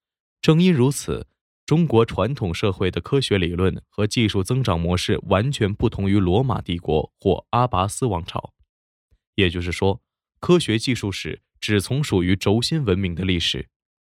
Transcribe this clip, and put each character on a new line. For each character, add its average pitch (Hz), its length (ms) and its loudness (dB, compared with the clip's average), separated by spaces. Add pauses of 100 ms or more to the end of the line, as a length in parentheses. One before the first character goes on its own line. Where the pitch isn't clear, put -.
(420)
正 160 200 4
因 185 120 6
如 131 180 4
此， - 360 -8 (360)
中 160 220 2
国 113 180 4
传 113 300 -2
统 92 200 -4
社 101 180 0
会 92 180 -2
的 87 100 -4
科 139 220 0
学 101 160 0
理 85 120 0
论 87 380 0
和 104 200 -2
技 113 200 2
术 95 160 0
增 127 200 0
长 87 160 0
模 87 180 0
式 - 300 -2
完 101 240 2
全 101 200 -2
不 113 160 0
同 98 220 -2
于 101 80 4
罗 95 240 4
马 131 180 -2
帝 87 200 -6
国 - 400 -2
或 - 320 0
阿 120 160 2
拔 95 200 0
斯 123 200 -4
王 87 180 -4
朝。 - 300 -10 (800)
也 92 160 2
就 87 100 -4
是 87 100 -6
说， 95 300 -2 (380)
科 175 200 4
学 113 200 0
技 123 160 -2
术 101 160 -6
史 - 320 -10 (180)
只 104 180 0
从 135 240 -2
属 95 200 0
于 92 120 2
轴 104 240 0
心 151 240 -2
文 95 140 0
明 92 160 -2
的 87 100 -6
历 95 160 0
史。 - 300 -4 (440)